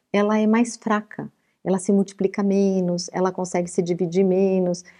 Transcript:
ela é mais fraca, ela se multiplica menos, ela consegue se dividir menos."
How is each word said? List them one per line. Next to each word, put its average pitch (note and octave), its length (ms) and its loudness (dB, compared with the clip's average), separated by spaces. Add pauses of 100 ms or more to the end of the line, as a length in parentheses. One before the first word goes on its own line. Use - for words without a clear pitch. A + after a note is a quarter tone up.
(100)
ela G#3 280 2
é G#3+ 80 2
mais A3+ 320 2
fraca, G#3+ 520 -4 (320)
ela F#3 160 0
se F#3+ 140 -2
multiplica G3 500 0
menos, F#3+ 720 0
ela F#3 180 0
consegue F3+ 380 -4
se - 140 -2
dividir F3 420 0
menos." F#3 580 2 (180)